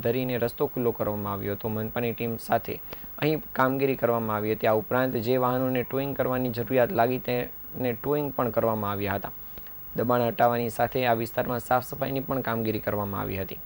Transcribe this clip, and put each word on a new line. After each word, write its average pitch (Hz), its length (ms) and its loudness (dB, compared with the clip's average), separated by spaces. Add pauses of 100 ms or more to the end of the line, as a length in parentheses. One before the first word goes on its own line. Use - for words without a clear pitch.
ધરીને 127 340 2
રસ્તો 120 300 0
ખુલ્લો 117 240 0
કરવામાં 104 420 -2
આવ્યો 98 220 -2
હતો. 113 140 -4
મનપાની 110 440 -2
ટીમ 117 240 -2
સાથે - 380 -2 (440)
અહીં 151 240 2 (140)
કામગીરી 131 380 4
કરવામાં 113 400 2
આવી 107 200 0
હતી. 113 120 0
આ 110 140 6
ઉપરાંત 127 320 0 (120)
જે 127 120 4
વાહનોને 127 460 2
ટોઈંગ 135 340 -2
કરવાની 127 400 0
જરૂરિયાત 120 340 2
લાગી 123 280 2
તેને - 760 -4
ટોઈંગ 143 420 0
પણ 123 160 0
કરવામાં 110 400 2
આવ્યા 101 280 -2
હતા. - 140 -8 (640)
દબાણ 123 320 4
હટાવવાની 120 420 4
સાથે 123 380 0
આ 117 140 6
વિસ્તારમાં 117 380 -2
સાફ 127 300 2
સફાઈની 135 380 -4
પણ 135 140 0
કામગીરી 113 460 -2
કરવામાં 101 340 -2
આવી 101 220 -4
હતી. - 220 -8